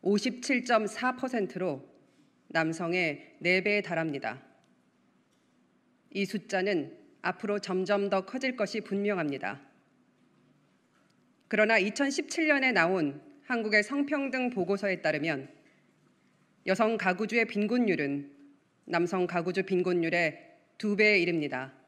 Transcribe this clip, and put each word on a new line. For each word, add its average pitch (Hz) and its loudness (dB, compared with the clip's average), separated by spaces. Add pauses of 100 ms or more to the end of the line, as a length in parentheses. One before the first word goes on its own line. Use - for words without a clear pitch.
오십칠 247 0
점 226 2
사 254 -2
퍼센트로 185 -4 (640)
남성의 165 -2
네 185 4
배에 208 0
달합니다. 147 -4 (1700)
이 202 0
숫자는 190 -2 (240)
앞으로 202 -4
점점 196 0
더 190 0
커질 254 -4
것이 220 -4
분명합니다. 170 -4 (1900)
그러나 214 4
이천십칠 277 0
년에 269 4
나온 165 2 (240)
한국의 214 2
성평등 269 -2
보고서에 196 -2
따르면 151 0 (1200)
여성 214 2
가구주의 208 0
빈곤율은 202 0 (540)
남성 175 0
가구주 175 -2
빈곤율의 175 0 (400)
두 208 0
배에 208 6
이릅니다. 147 0 (160)